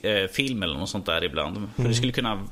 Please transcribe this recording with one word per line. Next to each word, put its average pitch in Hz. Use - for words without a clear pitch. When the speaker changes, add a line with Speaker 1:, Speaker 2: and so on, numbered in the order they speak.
Speaker 1:
eh, 98
film 127
eller 82
något 82
sånt 98
där 82
ibland. 78
För 104
det -
Speaker 2:
Mm. 117
Speaker 1:
skulle 123
kunna, 110